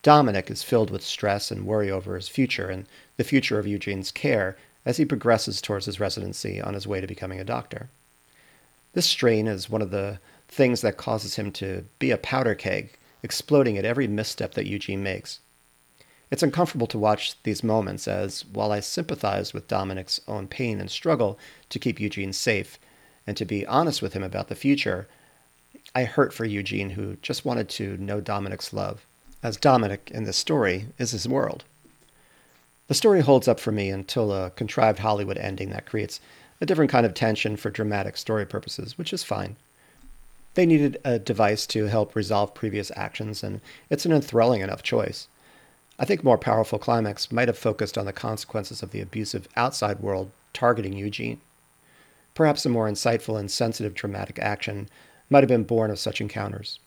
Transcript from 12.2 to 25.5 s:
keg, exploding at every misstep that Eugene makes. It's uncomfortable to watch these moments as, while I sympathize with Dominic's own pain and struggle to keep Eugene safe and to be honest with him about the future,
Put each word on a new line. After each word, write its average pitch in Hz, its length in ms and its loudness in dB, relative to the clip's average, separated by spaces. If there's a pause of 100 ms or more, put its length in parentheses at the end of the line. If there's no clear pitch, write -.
keg, 101 440 -4 (240)
exploding 123 560 2
at 98 80 0
every 120 200 0
misstep 104 480 -4
that 104 120 -2
Eugene 98 360 -6
makes. 98 360 -6 (920)
It's 131 120 0
uncomfortable 147 460 2
to 113 100 -4
watch 107 460 0
these 107 200 -2
moments 104 440 0
as, 98 440 -4
while 107 200 0
I 104 80 0
sympathize 101 720 -4
with 104 140 -10
Dominic's 95 580 -4
own 101 220 -8
pain 113 320 -4
and 95 100 -8
struggle 120 480 0 (320)
to - 80 -8
keep 113 220 -2
Eugene 101 320 -4
safe 101 460 -2 (480)
and 104 120 -4
to 107 80 -4
be 101 200 -2
honest 151 360 2
with 95 100 -4
him 98 100 -6
about 95 260 -6
the - 60 -6
future, 135 540 0 (880)